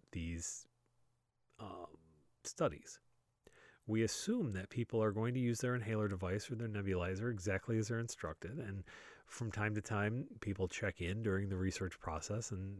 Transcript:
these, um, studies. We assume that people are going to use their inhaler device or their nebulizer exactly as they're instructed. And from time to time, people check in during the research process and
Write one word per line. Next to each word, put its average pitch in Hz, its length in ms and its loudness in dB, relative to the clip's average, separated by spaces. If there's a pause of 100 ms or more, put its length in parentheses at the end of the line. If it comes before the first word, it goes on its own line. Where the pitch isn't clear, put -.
(120)
these, 82 560 -4 (920)
um, 92 300 -10 (560)
studies. - 560 -2 (880)
We 110 160 4
assume 190 480 2
that 95 180 -4
people 113 320 2
are 107 80 6
going 110 240 2
to 131 60 2
use 120 180 2
their 123 160 2
inhaler 110 320 2
device 95 420 0
or 127 60 -2
their 113 140 -2
nebulizer 98 640 2
exactly 98 460 2
as 107 100 2
they're 117 100 2
instructed. 110 600 -6
And 98 260 -4 (420)
from 117 240 -4
time 107 240 2
to 104 60 2
time, 107 460 0 (140)
people 95 280 0
check - 320 -2
in 98 240 0
during 98 240 2
the 95 80 0
research 92 420 0
process 104 540 -4
and 98 280 -4